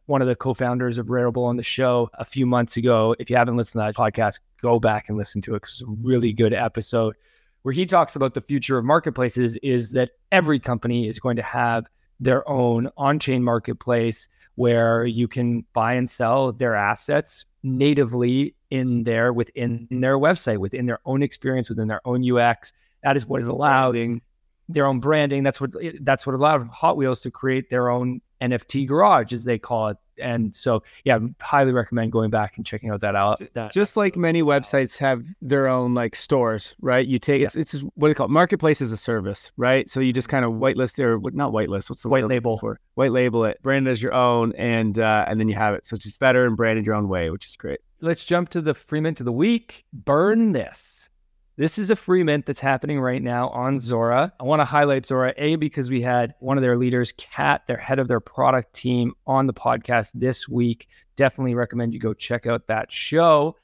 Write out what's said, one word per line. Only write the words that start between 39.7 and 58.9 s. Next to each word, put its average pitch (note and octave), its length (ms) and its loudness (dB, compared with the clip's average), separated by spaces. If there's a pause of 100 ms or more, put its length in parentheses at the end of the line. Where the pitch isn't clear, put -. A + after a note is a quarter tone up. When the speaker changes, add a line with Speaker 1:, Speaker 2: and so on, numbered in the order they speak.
Speaker 2:
So C3+ 100 -4
you B2+ 140 2
just B2 160 -2
kind C3 160 0
of A2+ 80 -2
whitelist B2+ 460 -2
or A#2 200 2
what, C3+ 160 -6
not C#3 160 -2
whitelist, G2 380 -2
what's - 120 -12
the A#2 80 -6
Speaker 1:
White C3 140 2
Speaker 2:
word A2 80 -2
I'm B2 60 2
looking A#2 160 -2
Speaker 1:
label. G#2+ 60 -2
Speaker 2:
for? G#2+ 200 -8 (160)
White C3 160 2
label A#2+ 340 2
it, - 160 -4
brand C3+ 260 0
it C3 40 0
as A2+ 100 -2
your B2+ 120 -4
own, A#2+ 400 2
and, A2+ 460 0
uh, G#2+ 280 2
and A2 120 -2
then A2 100 0
you G2+ 60 -2
have G#2 200 0
it. - 100 -10
So A#2 100 -8
it's G#2 100 -12
just G#2 160 -14
better B2+ 240 4
and A2+ 120 0
branded A2 280 0
your G#2+ 100 0
own G#2 140 -2
way, E2+ 200 -2
which F2+ 160 -10
is - 120 -18
great. - 240 -10 (200)
Speaker 1:
Let's D#3+ 240 -2
jump F3 240 0
to E3+ 120 -4
the D3+ 120 0
free - 280 -6
mint D#3+ 180 -2
of B2 60 -8
the A#2+ 80 -2
week. A3 600 0
Burn F#3 600 2
This. - 560 -8 (480)
This D3+ 200 0
is G3+ 120 -2
a G#3+ 60 4
free F#3 260 2
mint D3 240 0
that's C#3 140 -6
happening C#3 400 -2
right B2+ 240 -2
now A#2+ 280 -2
on C3 280 -2
Zora. A#2+ 640 0
I - 20 -10
wanna D3+ 220 2
highlight C#3+ 400 2
Zora, B2+ 320 0
A, D3+ 180 0
because C#3 340 -4
we B2+ 120 0
had B2 380 0
one C3 180 -2
of C3+ 40 2
their B2 160 4
leaders, B2 360 0
Kat, - 520 -2
their A#2+ 120 -4
head C3+ 200 -4
of B2+ 120 -2
their A#2+ 100 0
product C3 540 0
team, B2 400 0 (120)